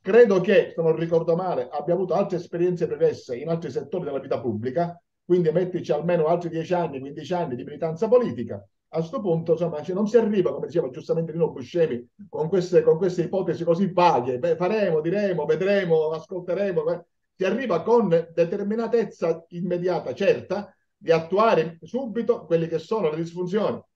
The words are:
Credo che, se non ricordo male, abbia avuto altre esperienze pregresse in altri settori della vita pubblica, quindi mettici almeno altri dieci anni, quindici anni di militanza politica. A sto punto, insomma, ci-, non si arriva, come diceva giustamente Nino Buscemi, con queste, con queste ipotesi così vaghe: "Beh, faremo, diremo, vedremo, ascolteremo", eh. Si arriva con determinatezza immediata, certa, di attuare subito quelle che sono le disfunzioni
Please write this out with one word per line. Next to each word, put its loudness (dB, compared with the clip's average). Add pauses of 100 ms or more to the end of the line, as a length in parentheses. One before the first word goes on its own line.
Credo 6
che, 4
se -4
non 2
ricordo 0
male, -4
abbia -2
avuto -2
altre 0
esperienze -2
pregresse -2
in -8
altri -4
settori -6
della -4
vita -4
pubblica, -4 (240)
quindi 2
mettici -2
almeno 2
altri 0
dieci -4
anni, -2
quindici -8
anni -4
di -10
militanza -4
politica. 0 (260)
A -2
sto -6
punto, 0
insomma, -2
ci-, -6
non 0
si 2
arriva, 2
come -6
diceva 0
giustamente -4
Nino 0
Buscemi, -2 (200)
con -4
queste, 4
con 4
queste 0
ipotesi -2
così 2
vaghe: 4
"Beh, 0
faremo, 0
diremo, 0
vedremo, 2
ascolteremo", -4
eh. -8 (300)
Si -4
arriva 0
con 4
determinatezza 0
immediata, -4
certa, 0 (240)
di -6
attuare 2
subito -4
quelle 2
che -2
sono -2
le -6
disfunzioni -2 (120)